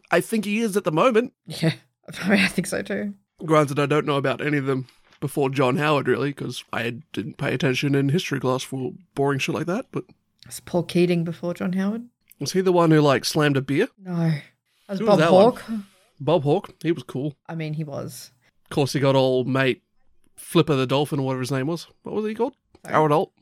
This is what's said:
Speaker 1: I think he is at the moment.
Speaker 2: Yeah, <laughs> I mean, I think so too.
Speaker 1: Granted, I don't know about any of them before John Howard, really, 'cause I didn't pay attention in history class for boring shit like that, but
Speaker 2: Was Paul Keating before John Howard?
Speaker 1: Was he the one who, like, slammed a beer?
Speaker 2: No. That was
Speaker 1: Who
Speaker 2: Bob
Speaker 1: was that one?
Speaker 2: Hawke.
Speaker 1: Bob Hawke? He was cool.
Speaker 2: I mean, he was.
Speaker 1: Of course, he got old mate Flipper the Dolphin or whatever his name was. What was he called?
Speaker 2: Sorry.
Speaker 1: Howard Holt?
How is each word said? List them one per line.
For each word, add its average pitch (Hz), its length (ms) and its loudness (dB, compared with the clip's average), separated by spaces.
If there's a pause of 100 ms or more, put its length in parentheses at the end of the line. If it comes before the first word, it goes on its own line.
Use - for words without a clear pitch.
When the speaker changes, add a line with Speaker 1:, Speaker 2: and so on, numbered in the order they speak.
Speaker 1:
I 170 100 4
think 208 260 -2
he 208 160 -2
is 208 140 -2
at 202 80 -2
the 170 80 -2
moment. 220 420 2 (120)
Speaker 2:
Yeah, 165 280 -2 (240)
<laughs> - 260 -14
I 180 60 -2
mean, 214 100 4
I 190 80 2
think 175 180 -4
so - 160 -6
too. 202 320 -6 (320)
Speaker 1:
Granted, 151 340 2
I 143 60 2
don't 147 220 0
know 147 80 0
about 135 280 -2
any 147 140 0
of 135 80 -2
them 131 220 -2 (320)
before 143 320 -2
John 131 260 2
Howard, 147 300 0
really, 127 260 0
'cause - 300 -10 (100)
I 117 280 -6 (120)
didn't - 240 -8
pay - 160 -2
attention 143 400 0
in 139 160 2
history 143 300 -2
class 131 240 -2
for 131 300 -8 (200)
boring 139 260 0
shit 147 140 -4
like 156 140 -4
that, 202 240 -4
but - 140 -8 (420)
Speaker 2:
Was - 140 -16
Paul 170 220 -2
Keating 175 400 0
before 170 300 -6
John 180 200 -4
Howard? 202 320 -2 (340)
Speaker 1:
Was - 140 -6
he 185 80 2
the 185 100 2
one 170 200 6
who, 156 100 8
like, 139 240 2
slammed 147 320 2
a 131 40 0
beer? 147 260 0 (140)
Speaker 2:
No. 180 140 -8
That 160 260 0 (480)
was 196 100 -6
Speaker 1:
Who 214 60 -2
Speaker 2:
Bob 208 140 6
Speaker 1:
was 156 60 6
that 170 80 6
one? 185 100 10
Speaker 2:
Hawke. 240 200 4 (560)
Speaker 1:
Bob 147 240 0
Hawke? 147 380 -2
He 160 100 -2
was 160 120 -4
cool. 143 320 -8 (120)
Speaker 2:
I 165 80 -10
mean, 156 180 -6
he 156 100 -6
was. - 480 -12 (340)
Speaker 1:
Of - 40 -20
course, 139 240 0
he 151 60 0
got 135 160 4
old 131 320 2
mate 131 340 0 (540)
Flipper 156 400 0
the 131 100 0
Dolphin 139 340 0
or 135 60 -2
whatever 131 160 -4
his 123 100 -4
name 131 160 -2
was. 165 200 -8 (160)
What - 100 -10
was 208 120 -4
he 214 100 -6
called? 240 200 -4 (280)
Speaker 2:
Sorry. - 100 -12
Speaker 1:
Howard 151 180 4
Holt? 160 200 0 (100)